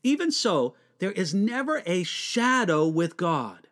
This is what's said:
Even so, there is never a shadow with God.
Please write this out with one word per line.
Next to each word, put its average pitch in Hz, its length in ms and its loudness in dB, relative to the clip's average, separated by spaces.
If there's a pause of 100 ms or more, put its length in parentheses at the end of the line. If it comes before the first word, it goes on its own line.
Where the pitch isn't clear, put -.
Even 294 300 2
so, 147 440 0 (240)
there 190 120 -2
is 180 220 -4
never 254 520 0
a 180 180 0
shadow 226 840 2
with 165 300 0
God. 143 540 -2